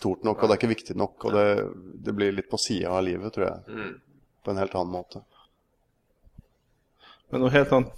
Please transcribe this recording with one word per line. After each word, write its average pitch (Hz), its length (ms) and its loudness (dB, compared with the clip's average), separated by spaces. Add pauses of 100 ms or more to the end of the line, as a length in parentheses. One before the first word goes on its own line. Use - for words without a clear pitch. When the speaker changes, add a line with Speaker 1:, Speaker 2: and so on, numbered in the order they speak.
Speaker 1:
stort 92 220 -2
nok, 107 180 0
og 110 80 4
det 101 140 4
er 120 40 2
ikke 113 80 2
viktig - 200 -10
nok, 101 300 -4
og 107 80 0
det, 101 680 0
det 107 120 -4
blir 101 180 2
litt 95 160 -6
på 110 100 -4
siden 87 320 -2
av 95 120 0
livet, 92 300 -4
tror 95 120 0
jeg, 92 300 -6
Speaker 2:
Mm. 104 240 -10 (460)
Speaker 1:
på 101 60 -2
en 98 60 -2
helt 95 180 -2
annen 90 180 -2
måte. 90 300 -10 (2000)
Speaker 3:
Men 131 100 -2
noe 127 120 4
helt 139 200 6
annet, 127 240 4